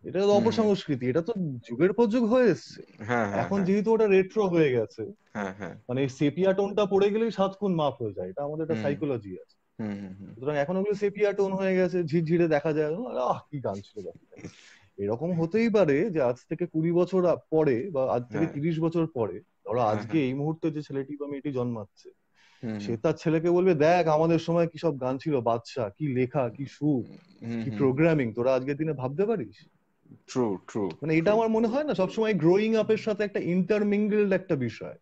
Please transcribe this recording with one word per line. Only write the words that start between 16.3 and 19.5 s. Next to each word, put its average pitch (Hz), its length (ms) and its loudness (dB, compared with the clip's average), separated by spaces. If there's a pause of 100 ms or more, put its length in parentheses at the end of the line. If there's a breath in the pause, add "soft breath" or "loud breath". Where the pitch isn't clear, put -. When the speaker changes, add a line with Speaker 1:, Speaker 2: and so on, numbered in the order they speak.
Speaker 1:
থেকে 170 200 -4
কুড়ি 160 240 0
বছর 175 340 2
আ-, 143 240 2
পরে 156 280 4 (140)
বা 135 120 0 (100)
আজ 123 100 0
থেকে 123 220 -2
Speaker 2:
হ্যাঁ। - 80 -6
Speaker 1:
তিরিশ 156 260 -2
বছর 165 280 0
পরে, 104 300 -4 (240)